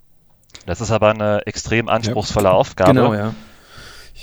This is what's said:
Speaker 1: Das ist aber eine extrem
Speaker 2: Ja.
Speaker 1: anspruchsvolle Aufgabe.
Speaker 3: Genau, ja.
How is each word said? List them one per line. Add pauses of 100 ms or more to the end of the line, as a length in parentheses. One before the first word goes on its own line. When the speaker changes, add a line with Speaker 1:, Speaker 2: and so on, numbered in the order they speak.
(640)
Speaker 1:
Das
ist
aber
eine
extrem
Speaker 2:
Ja.
Speaker 1:
anspruchsvolle
Aufgabe.
Speaker 3:
Genau,
ja. (880)